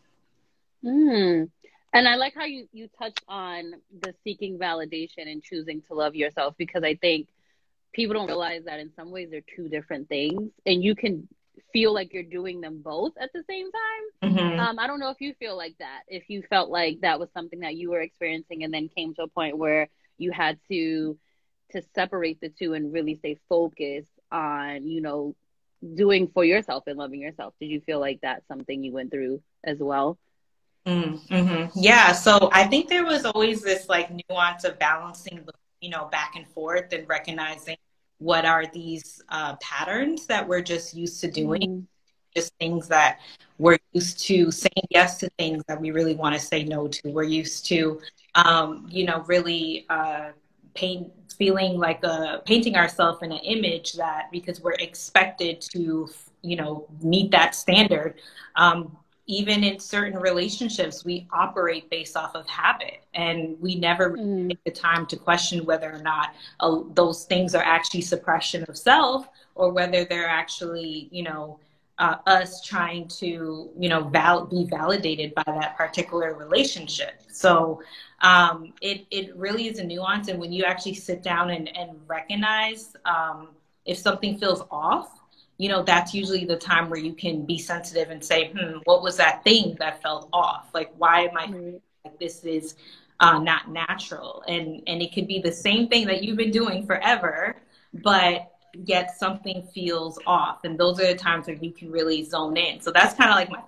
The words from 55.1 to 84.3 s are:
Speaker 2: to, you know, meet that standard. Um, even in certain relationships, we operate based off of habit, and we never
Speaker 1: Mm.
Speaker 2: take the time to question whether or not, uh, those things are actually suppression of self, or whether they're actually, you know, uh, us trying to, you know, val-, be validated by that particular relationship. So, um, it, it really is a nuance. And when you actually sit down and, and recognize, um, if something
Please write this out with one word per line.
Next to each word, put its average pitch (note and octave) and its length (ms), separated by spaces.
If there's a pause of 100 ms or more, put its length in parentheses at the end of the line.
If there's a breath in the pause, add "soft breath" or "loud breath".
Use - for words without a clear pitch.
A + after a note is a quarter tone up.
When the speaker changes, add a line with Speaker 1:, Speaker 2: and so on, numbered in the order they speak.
Speaker 2:
to, D#3+ 480 (320)
you F3 160
know, D3+ 300 (140)
meet F#3 300
that E3 240
standard. F3+ 600 (400 loud breath)
Um, E3+ 420 (280)
even G#3 380
in G3 160
certain G3+ 400
relationships, F3+ 840
we F3 260
operate F3 580
based E3 280
off D#3+ 180
of D#3+ 120
habit, - 560 (100)
and E3+ 480
we F3+ 140
never F3 420
Speaker 1:
Mm. F#3+ 320
Speaker 2:
take F3 160
the E3+ 60
time E3 360
to - 80
question E3+ 480
whether D#3+ 260
or D#3 100
not, D#3 360 (240 loud breath)
uh, E3 220 (120)
those E3 300
things F3+ 320
are E3 80
actually E3+ 380
suppression E3+ 680
of - 100
self, C4+ 520 (260 soft breath)
or F3+ 160
whether F3+ 320
they're E3+ 240
actually, E3 840
you F3 120
know, D#3 340 (420)
uh, D#3+ 260
us F#3 400
trying E3+ 420
to, E3 720
you F3+ 100
know, D#3+ 220
val-, E3 360
be F3 200
validated D#3 680
by D#3 100
that D3+ 320
particular E3 560
relationship. D#3 960
So, E3 520 (400 loud breath)
um, E3+ 600
it, G3 300
it F#3+ 260
really G#3+ 300
is G#3+ 120
a F#3+ 60
nuance. F#3 420
And F#3 120
when E3+ 120
you F#3 140
actually F#3 300
sit F3 280
down F3 280
and, D#3+ 260
and F3 140 (160)
recognize, G#3+ 880 (120)
um, D#3+ 440 (360)
if F3+ 140
something G3+ 380